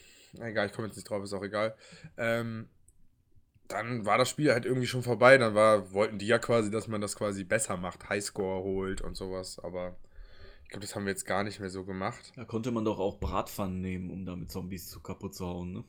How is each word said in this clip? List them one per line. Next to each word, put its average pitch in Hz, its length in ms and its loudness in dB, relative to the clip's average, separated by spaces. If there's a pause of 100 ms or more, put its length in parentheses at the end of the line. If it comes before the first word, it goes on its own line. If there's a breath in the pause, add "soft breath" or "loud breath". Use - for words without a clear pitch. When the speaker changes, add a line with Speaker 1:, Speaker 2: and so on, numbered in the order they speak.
(400 loud breath)
Speaker 1:
egal, 110 280 -2
ich 101 60 -6
komm 113 120 -6
jetzt 98 100 -8
nicht - 140 -14
drauf, 104 140 -4
ist 101 100 -8
auch 98 100 -4
egal. 104 320 0 (420 loud breath)
Ähm, 117 500 -2 (1000)
dann 113 380 -4
war 107 120 4
das 127 120 4
Spiel 147 220 2
halt 117 140 2
irgendwie 123 220 0
schon 123 160 -2
vorbei. 123 340 10
Dann 113 180 4
war, 104 380 6
wollten 107 260 2
die 101 80 -6
ja 113 120 6
quasi, 113 320 2
dass 107 160 -2
man 107 140 -4
das 101 140 -4
quasi 101 280 -4
besser 101 340 0
macht, 90 320 -8
Highscore 95 540 -2
holt 95 380 -2
und 92 140 -4
sowas. 92 440 -8
Aber 90 380 -8 (640 soft breath)
ich - 60 -20
glaub, 98 120 -12
das 101 140 -10
haben 101 100 -4
wir 98 60 0
jetzt 95 140 -4
gar 98 180 0
nicht 101 160 -6
mehr 98 100 -6
so 92 160 -8
gemacht. 98 500 -6
Speaker 2:
Da 123 80 -12
konnte 113 280 -4
man 113 140 -2
doch 107 140 0
auch 95 200 -2
Bratpfannen 95 640 -4
nehmen, 92 280 -4
um 95 160 -8
damit 90 260 -8
Zombies 92 380 -8
zu - 100 -14
kaputt - 360 -10
zu 95 100 -6
hauen, 90 280 -6
ne? 113 160 -8